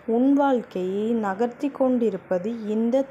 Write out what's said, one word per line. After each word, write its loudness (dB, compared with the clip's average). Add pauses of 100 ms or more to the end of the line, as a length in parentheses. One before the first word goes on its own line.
உன் 4
வாழ்க்கையை 0
நகர்த்தி -2
கொண்டிருப்பது -2
இந்த 2